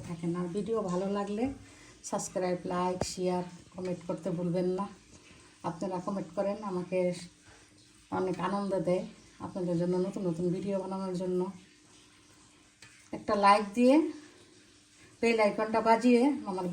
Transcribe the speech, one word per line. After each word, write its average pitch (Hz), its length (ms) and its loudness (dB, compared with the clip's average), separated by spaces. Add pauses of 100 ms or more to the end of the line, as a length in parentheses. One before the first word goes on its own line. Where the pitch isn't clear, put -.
থাকেন। 170 220 -4 (100)
আর 180 60 -2 (100)
ভিডিও 220 220 -2 (120)
ভালো 185 160 0 (120)
লাগলে 208 260 -2 (640)
সাবস্ক্রাইব, 180 500 -2 (140)
লাইক, 180 260 0 (140)
শেয়ার, 180 320 -2 (300)
কমেন্ট 180 340 -6
করতে 180 280 -4
ভুলবেন 180 320 0 (100)
না। 202 80 -4 (840)
আপনারা 185 280 -6 (100)
কমেন্ট 190 300 -6
করেন, 202 220 -2 (120)
আমাকে 180 280 -2 (1200)
অনেক 185 180 -2 (100)
আনন্দ 202 260 -2 (160)
দেয়। 185 160 0 (400)
আপনাদের 175 360 -4
জন্য 180 140 0 (120)
নতুন 196 220 -6
নতুন 170 180 -2 (100)
ভিডিও 196 260 -2
বানানোর 190 400 -6
জন্য 180 180 0 (1800)
একটা - 180 -2 (100)
লাইক 208 200 8 (120)
দিয়ে 247 180 8 (1300)
বেল 233 240 4
আইকনটা 214 440 2
বাজিয়ে 233 340 8 (280)
আমার 185 220 -4